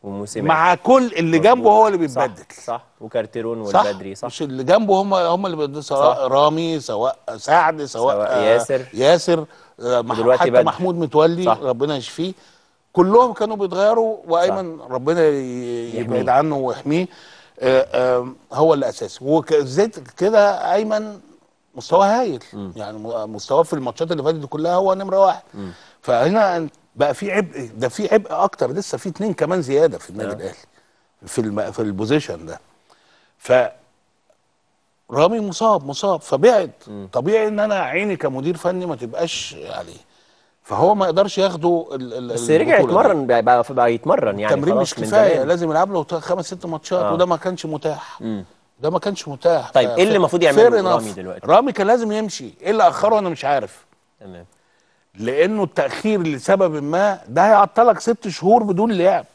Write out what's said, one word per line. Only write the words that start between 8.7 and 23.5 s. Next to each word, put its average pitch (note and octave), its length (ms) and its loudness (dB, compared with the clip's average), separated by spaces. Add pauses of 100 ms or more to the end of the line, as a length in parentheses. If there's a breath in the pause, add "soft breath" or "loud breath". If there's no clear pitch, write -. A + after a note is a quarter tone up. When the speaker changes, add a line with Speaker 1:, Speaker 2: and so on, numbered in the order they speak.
Speaker 2:
ياسر، D#3+ 500 2 (360 soft breath)
آه، A#2+ 200 0
مح-، A#2 180 -4
Speaker 1:
ودلوقتي B2 220 4
Speaker 2:
حتى C#3 100 2
Speaker 1:
بدر. B2 140 4
Speaker 2:
محمود F3 300 -2
متولي، E3 500 0
Speaker 1:
صح. A2+ 180 0
Speaker 2:
ربنا C#3 340 -2
يشفيه. E3 360 -8 (600 soft breath)
كلهم G#3+ 400 4
كانوا G#3+ 240 -4
بيتغيروا، G#3 600 0 (120)
وأيمن F3 500 0
Speaker 1:
صح. B2 120 -20
Speaker 2:
ربنا C3+ 380 -2
ي-، B2 600 -4
Speaker 1:
يحميه. A2+ 120 -8
Speaker 2:
يبعد A#2+ 280 -2
عنه C#3+ 280 2
ويحميه. C#3 500 -2 (540 loud breath)
آه، C3 600 2
آم، B2+ 160 -10 (160)
هو D#3 220 4
اللي C3+ 140 -2
اساسي، G#2 360 -10
وك-، D#3 300 0
زيت D3 560 -2
كده G3+ 640 2
ايمن G#3+ 460 -4 (540)
مستواه G3 460 2
هايل، D#3+ 320 -6
Speaker 1:
مم. G2 240 -12
Speaker 2:
يعني G#2+ 220 -12
م-، A2 360 -8
مستواه C#3 280 2